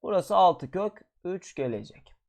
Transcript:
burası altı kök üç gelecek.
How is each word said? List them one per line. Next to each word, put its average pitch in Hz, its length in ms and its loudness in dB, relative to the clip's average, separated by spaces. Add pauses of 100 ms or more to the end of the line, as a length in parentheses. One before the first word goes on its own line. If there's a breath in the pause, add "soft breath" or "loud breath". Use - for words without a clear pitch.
burası 202 340 -2
altı 175 340 4
kök 202 320 -6 (220)
üç 180 300 -10
gelecek. 117 600 -8 (140)